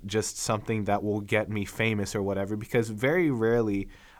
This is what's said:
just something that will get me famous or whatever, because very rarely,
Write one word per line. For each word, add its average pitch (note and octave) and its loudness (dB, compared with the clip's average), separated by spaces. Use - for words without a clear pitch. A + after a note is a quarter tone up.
just G#2 -2
something A2 -2
that G2+ 0
will G#2 0
get G#2 0
me G#2+ -2
famous G#2 -2
or G#2 -2
whatever, G2 -2
because A2 0
very C#3+ 2
rarely, A2 2